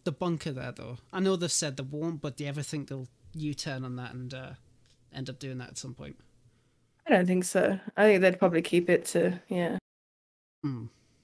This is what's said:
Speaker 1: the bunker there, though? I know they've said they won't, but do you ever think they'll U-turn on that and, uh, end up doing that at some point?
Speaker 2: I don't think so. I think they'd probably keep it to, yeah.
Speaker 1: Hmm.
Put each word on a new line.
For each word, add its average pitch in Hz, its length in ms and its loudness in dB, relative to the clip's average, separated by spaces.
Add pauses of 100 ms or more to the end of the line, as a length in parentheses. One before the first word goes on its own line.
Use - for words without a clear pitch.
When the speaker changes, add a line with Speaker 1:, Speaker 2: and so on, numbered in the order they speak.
Speaker 1:
the 170 60 0
bunker 165 400 -4
there, 127 200 -8
though? 117 260 -12 (160)
I 165 60 -4
know 190 160 2
they've 175 160 -2
said 139 260 -2
they 139 60 -8
won't, 151 360 -6
but 147 160 -8
do 147 100 -8
you 143 40 -4
ever 143 140 -6
think 143 260 -6
they'll 131 180 -8 (280)
U-turn 143 500 -6
on 127 120 -8
that 123 140 -10
and, 127 220 -10
uh, 131 200 -14 (600)
end 131 160 -10
up 131 80 -12
doing 131 220 -10
that 123 100 -12
at - 80 -16
some 131 160 -12
point? - 220 -14 (880)
Speaker 2:
I 311 60 0
don't 180 160 8
think 180 160 4
so. 190 360 2 (160)
I 202 100 6
think 196 160 8
they'd 180 180 6
probably 170 240 4
keep 175 260 2
it 170 200 4
to, 180 300 2 (100)
yeah. 175 280 -2 (840)
Speaker 1:
Hmm. 123 220 -6 (380)